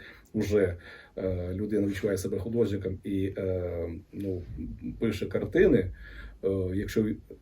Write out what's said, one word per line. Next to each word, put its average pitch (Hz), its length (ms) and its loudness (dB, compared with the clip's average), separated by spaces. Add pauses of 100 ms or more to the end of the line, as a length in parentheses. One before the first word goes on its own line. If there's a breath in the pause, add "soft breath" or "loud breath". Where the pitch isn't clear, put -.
(340 loud breath)
вже, 95 440 2 (400 loud breath)
е, 92 360 -2
людина 101 340 0
відчуває 98 300 0
себе 101 220 -2
художником 98 640 0
і, 98 340 -2
е, 87 520 -2 (240)
ну, 95 280 -4 (580)
пише 113 260 0
картини, 110 680 6 (520 loud breath)
е, 98 60 2 (240)
якщо 107 320 2 (360)